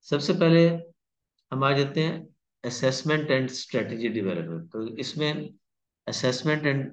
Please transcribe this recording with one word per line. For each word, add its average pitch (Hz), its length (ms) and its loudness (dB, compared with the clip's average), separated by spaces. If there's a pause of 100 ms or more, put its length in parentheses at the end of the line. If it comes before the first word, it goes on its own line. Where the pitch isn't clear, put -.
सबसे 147 320 0
पहले 165 340 6 (840)
हम 131 120 -2
आ 139 80 4
जाते 143 320 0
हैं 165 260 -4 (360)
assessment 139 600 0
and 131 200 2
strategy 113 640 -4
development। 85 640 -4
तो 113 260 -8
इसमें 151 560 -6 (560)
assessment 151 540 0
and 139 300 0